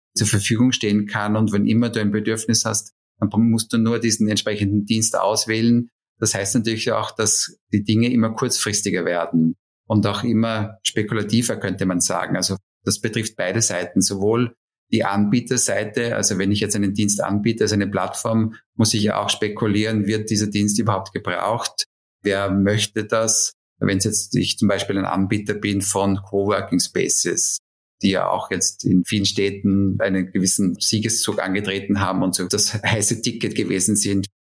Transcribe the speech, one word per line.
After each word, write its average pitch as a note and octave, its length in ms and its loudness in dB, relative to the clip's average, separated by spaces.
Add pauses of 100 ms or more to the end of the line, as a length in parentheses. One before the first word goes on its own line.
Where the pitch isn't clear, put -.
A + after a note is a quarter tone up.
(160)
zur G#2 100 2
Verfügung A2+ 460 2
stehen G#2 340 0
kann G#2+ 300 -2
und G#2+ 160 2
wenn G2+ 140 2
immer A2+ 220 2
du A2+ 120 -2
ein G#2 100 0
Bedürfnis A2 540 0
hast, - 280 -4 (280)
dann G#2 100 0 (180)
musst A2+ 240 0
du A#2 60 2
nur A2+ 220 2
diesen G#2+ 280 2
entsprechenden G#2 560 0
Dienst A2 320 0
auswählen. A2 720 2 (300)
Das A2 160 0
heißt - 220 -2
natürlich A2 340 0
auch, G#2+ 220 -2
dass - 460 -2 (140)
die G#2 120 2
Dinge A2+ 260 4
immer A2+ 240 2
kurzfristiger G#2 680 -2
werden E2+ 500 2 (320)
und G#2 200 2
auch G2+ 180 -2
immer A2 580 0
spekulativer, A2 760 0
könnte F#2+ 280 -4
man F2+ 140 0
sagen. F2+ 360 -2
Also F#2 200 -2 (260)
das - 180 -2
betrifft A2 360 -4
beide F#2+ 260 -2
Seiten, F2+ 380 -2
sowohl G#2+ 560 0 (360)
die G#2 120 2
Anbieterseite, G#2+ 1120 0
also G#2 240 0
wenn G2 140 0
ich G2+ 80 0
jetzt G#2+ 160 -2
einen G2+ 180 0
Dienst G#2 260 0
anbiete, G#2 440 0
also G#2+ 100 2
eine G2+ 140 0
Plattform, A2 640 -2 (200)
muss A2 200 2
ich G#2 80 0
ja G2+ 180 0
auch G2+ 100 -4
spekulieren, G#2+ 760 0
wird G#2+ 240 -2
dieser G#2+ 160 2
Dienst G#2 320 0
überhaupt G2+ 340 -2
gebraucht? F#2+ 720 -4 (360)
Wer G2 280 0
möchte G#2 540 0
das? A2+ 480 0 (280)
Wenn G2 180 2
jetzt - 380 0
ich F#2+ 200 0
zum G#2+ 120 2
Beispiel G2+ 280 -2
ein F#2+ 80 -2
Anbieter G2 500 -2
bin G#2 280 -2
von G2 340 0
Coworking G2 640 0
Spaces, - 800 -2 (420)
die G2 100 2
ja F#2 180 0
auch F2+ 220 -4
jetzt - 340 -4
in F#2 200 4
vielen G2+ 220 0
Städten G2 760 0
einen F#2+ 300 0
gewissen F#2+ 480 0
Siegeszug G#2+ 640 0
angetreten G2 580 -2
haben F#2+ 220 0
und F#2 140 0
so F2+ 100 -2
das - 360 0
heiße G#2+ 400 0
Ticket A2+ 340 -4
gewesen G2 400 0
sind, G2+ 320 0 (280)